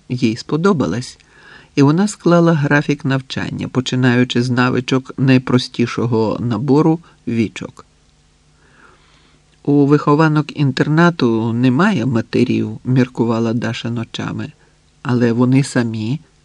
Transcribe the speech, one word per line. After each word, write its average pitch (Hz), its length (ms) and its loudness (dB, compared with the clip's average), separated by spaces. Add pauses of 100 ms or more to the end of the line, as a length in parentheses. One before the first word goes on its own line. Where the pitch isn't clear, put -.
їй 123 280 -2
сподобалась, 143 800 -2 (600)
і 143 40 2
вона 165 260 4
склала 170 460 2
графік 147 520 0
навчання, 98 600 -6
починаючи 123 760 0
з 127 60 -4
навичок 127 680 -2
найпростішого 120 1200 0
набору 139 600 0 (280)
вічок. - 580 -6 (1800)
«У 143 220 4
вихованок 147 760 2
інтернату 139 920 0
немає 127 520 2
матерів», 113 800 -2
міркувала 117 680 0
Даша 117 360 -6
ночами, 110 640 -8 (500)
«але 123 300 0
вони 123 320 2
самі 117 560 -4 (260)